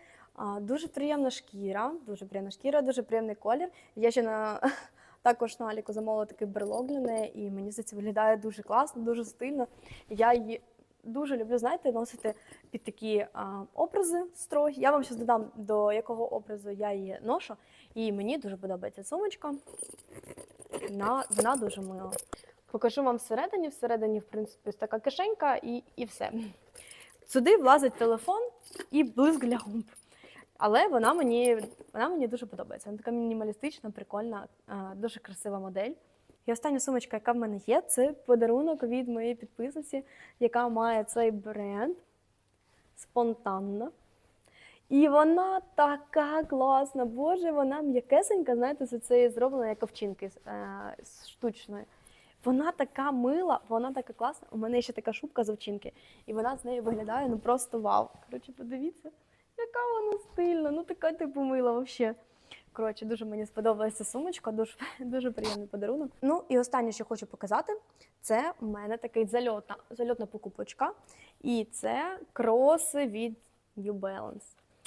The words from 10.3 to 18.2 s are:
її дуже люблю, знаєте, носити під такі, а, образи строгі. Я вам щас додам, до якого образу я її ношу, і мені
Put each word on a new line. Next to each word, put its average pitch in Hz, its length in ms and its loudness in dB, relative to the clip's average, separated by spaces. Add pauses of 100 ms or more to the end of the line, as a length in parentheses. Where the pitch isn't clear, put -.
її 226 280 -2 (420)
дуже 277 340 -4
люблю, 226 200 0
знаєте, 269 340 0
носити 226 420 -4 (380)
під - 120 -10
такі, 214 500 -2
а, 196 280 -8 (120)
образи 349 500 0 (120)
строгі. 294 460 0
Я 262 100 6
вам 294 120 2
щас 233 140 -8
додам, 226 380 0
до 208 380 2
якого 226 400 -2
образу 208 360 -8
я 202 240 -4
її 196 300 -8
ношу, 240 320 -4 (380)
і 226 180 -2
мені 208 260 -2